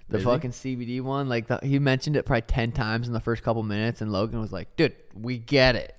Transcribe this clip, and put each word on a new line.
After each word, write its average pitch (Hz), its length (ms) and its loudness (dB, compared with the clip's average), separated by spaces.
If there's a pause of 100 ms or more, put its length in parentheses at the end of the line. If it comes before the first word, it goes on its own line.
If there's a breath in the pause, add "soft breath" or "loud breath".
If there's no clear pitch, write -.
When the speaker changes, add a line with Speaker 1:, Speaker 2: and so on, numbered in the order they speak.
Speaker 1:
The - 80 0
Speaker 2:
Is 95 60 0
he? 123 60 4
Speaker 1:
fucking 123 240 0
C 131 220 -6
B 120 100 -6
D 123 160 -4
one, 135 280 -2
like, 117 180 -2
the, - 140 0
he 139 180 2
mentioned 143 360 2
it 123 100 2
probably 117 160 2
ten 117 300 0
times 117 360 -2
in 120 60 -4
the 110 60 -2
first 113 240 -2
couple 113 200 0
minutes, 107 380 -2
and 107 100 -2
Logan 110 300 -2
was 107 100 -6
like, - 240 -10
"Dude, 156 200 2 (180)
we 120 240 -6
get 131 380 4
it." - 240 -8